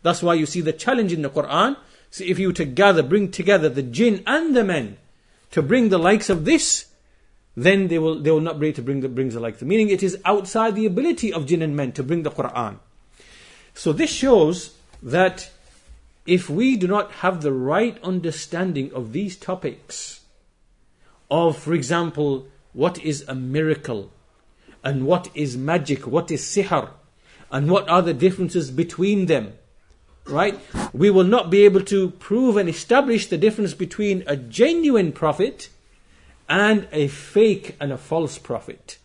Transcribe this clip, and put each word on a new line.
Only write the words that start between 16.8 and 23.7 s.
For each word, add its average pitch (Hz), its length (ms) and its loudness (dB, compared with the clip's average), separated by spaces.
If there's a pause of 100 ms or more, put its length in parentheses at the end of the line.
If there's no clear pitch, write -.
not 202 240 -2
have 180 300 -2
the 143 120 0
right 156 500 -2
understanding 170 880 -4
of 117 200 -10
these 180 220 -6
topics, - 840 -12 (1080)
of, 160 280 2
for 156 160 -4
example, 147 720 -2 (240)
what 165 320 -2
is 151 240 -6
a 135 80 -8
miracle, 131 760 -4 (720)